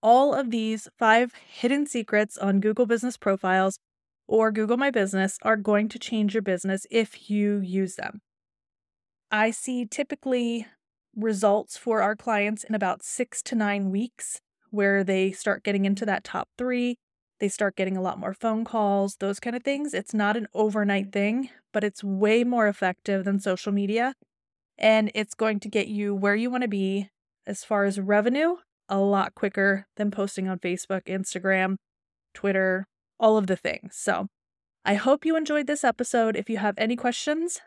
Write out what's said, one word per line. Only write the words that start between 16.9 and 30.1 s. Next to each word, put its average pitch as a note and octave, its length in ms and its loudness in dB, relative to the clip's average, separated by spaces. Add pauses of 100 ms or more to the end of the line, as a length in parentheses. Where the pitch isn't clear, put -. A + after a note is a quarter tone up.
they G3+ 80 0
start G3 280 -2
getting F#3+ 200 -2
a F#3+ 60 -2
lot F#3 180 -4
more F#3+ 140 -6
phone A3+ 320 -2
calls, G3+ 500 0
those G3 240 -4
kind A#3+ 160 -6
of B3 80 -8
things. C#4+ 300 -2
It's F#3+ 200 -6
not G#3+ 220 2
an A3 180 -4
overnight G3+ 580 0
thing, A3 380 -2 (220)
but G#3 120 -2
it's G#3 200 -6
way G#3 400 2
more A#3+ 240 2
effective G3 560 -2
than G3 160 0
social G3 320 -2
media. G#3+ 420 0 (640)
And A3 360 4
it's G#3+ 220 -4
going A3 260 0
to G#3 80 -10
get - 180 -2
you G#3 280 -4
where G3+ 200 0
you A#3 140 -2
wanna B3 180 -4
be G3 420 -2 (360)
as G3+ 180 -10
far G3+ 220 0
as G3 140 -2
revenue A#3+ 580 2 (300)
a G3 100 -2
lot G3 380 2
quicker G3 500 0 (100)
than G#3 160 -2